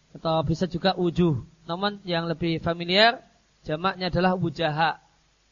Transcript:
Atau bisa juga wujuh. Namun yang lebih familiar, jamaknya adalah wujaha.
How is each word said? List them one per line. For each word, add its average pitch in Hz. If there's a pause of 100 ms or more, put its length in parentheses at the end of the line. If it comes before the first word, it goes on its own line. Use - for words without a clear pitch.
(180)
Atau 160
bisa 160
juga 175
wujuh. 160 (240)
Namun 202
yang 170
lebih 165
familiar, 180 (420)
jamaknya 180
adalah 180
wujaha. 160 (500)